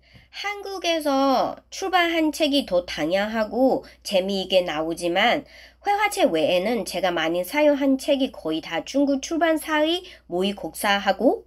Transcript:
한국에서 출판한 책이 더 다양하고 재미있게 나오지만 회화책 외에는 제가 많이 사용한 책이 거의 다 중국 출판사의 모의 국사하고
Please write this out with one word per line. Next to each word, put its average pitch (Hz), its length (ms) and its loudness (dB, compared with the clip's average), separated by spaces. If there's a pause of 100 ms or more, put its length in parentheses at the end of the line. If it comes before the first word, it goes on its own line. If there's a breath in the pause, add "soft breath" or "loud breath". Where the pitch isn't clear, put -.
(300 soft breath)
한국에서 320 1300 -2 (140)
출판한 339 640 0
책이 285 340 2
더 175 180 0
다양하고 208 1000 0 (180 loud breath)
재미있게 190 600 2
나오지만 170 840 0 (420 loud breath)
회화책 403 460 2
외에는 180 520 0
제가 180 260 -2
많이 170 340 0
사용한 285 540 2
책이 269 340 0
거의 160 280 -6
다 - 240 -6
중국 277 380 0
출판사의 320 840 0 (220 loud breath)
모의 185 260 -2
국사하고 202 960 0